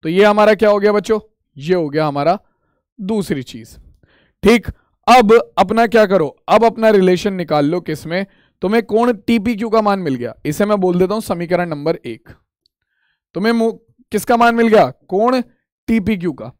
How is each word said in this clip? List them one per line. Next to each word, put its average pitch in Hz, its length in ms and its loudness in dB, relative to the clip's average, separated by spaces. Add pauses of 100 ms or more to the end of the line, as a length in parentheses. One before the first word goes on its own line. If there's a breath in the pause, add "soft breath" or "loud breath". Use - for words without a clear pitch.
तो 160 60 -6
ये 185 160 2
हमारा 208 280 4
क्या 208 160 2
हो 208 100 2
गया 208 120 2
बच्चों, 208 280 -2 (380)
ये 156 180 -2
हो 160 140 -2
गया 151 180 -2
हमारा 147 300 -2 (640)
दूसरी 185 440 -4
चीज। - 340 -20 (640)
ठीक, 214 240 2 (400)
अब 226 260 6 (240)
अपना 214 300 2
क्या 220 180 4
करो, 180 220 0 (220)
अब 226 160 4
अपना 220 260 2
रिलेशन 190 440 2
निकाल 156 300 -2
लो, 170 160 -4
किसमें 165 440 -8 (360)
तुम्हें 214 240 0
कोण 233 320 0
टीपीक्यू 226 520 -4
का 220 120 0
मान 202 180 -2
मिल 151 160 -4
गया, 117 180 -10 (120)
इसे 151 200 -2
मैं 208 140 -2
बोल 180 200 0
देता 185 140 0
हूं 220 100 -6
समीकरण 175 460 -4
नंबर 156 280 -4
एक। - 320 -16 (1040)
तुम्हें 214 180 -2
मु-, 226 200 -2 (380)
किसका 233 260 -2
मान 233 180 2
मिल 233 120 2
गया, 202 220 4
कोण 233 520 -2 (460)
टीपीक्यू 190 460 -2
का। 120 260 -16